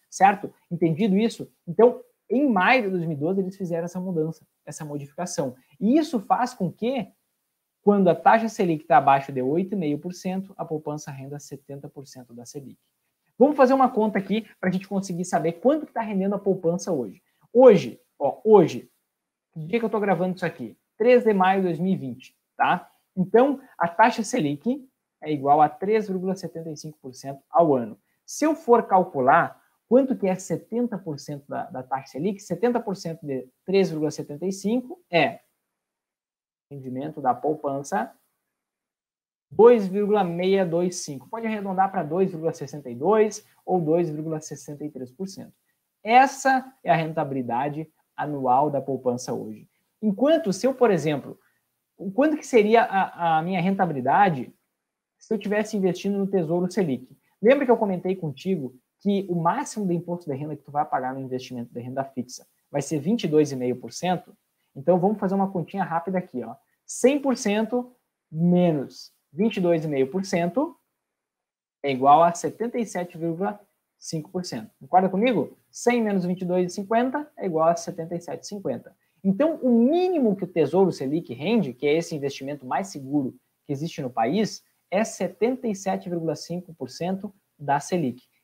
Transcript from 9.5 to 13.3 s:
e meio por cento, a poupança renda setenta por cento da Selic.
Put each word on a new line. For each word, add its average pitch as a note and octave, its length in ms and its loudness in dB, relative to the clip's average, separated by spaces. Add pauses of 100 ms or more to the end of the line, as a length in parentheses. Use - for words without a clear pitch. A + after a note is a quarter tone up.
e - 20 -2
meio D3+ 220 -2
por F3+ 160 -10
cento, F#3+ 440 -8
a E3+ 60 -6
poupança D3+ 480 -8
renda C#3 280 -12
setenta C#3 500 -16
por C#3 180 -20
cento B2 260 -20
da A#2+ 120 -18
Selic. B2+ 340 -18 (580)